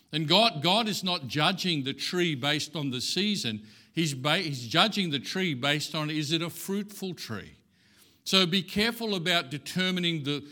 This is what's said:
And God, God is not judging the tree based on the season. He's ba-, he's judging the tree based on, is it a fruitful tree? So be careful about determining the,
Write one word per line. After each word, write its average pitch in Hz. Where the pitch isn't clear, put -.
And 156
God, 180
God 208
is 190
not 175
judging 156
the 135
tree 175
based 143
on 143
the 123
season. 180
He's 160
ba-, 147
he's 143
judging 185
the 139
tree 185
based 143
on, 151
is 156
it 165
a 170
fruitful 196
tree? 90
So 190
be 185
careful 226
about 170
determining 175
the, 143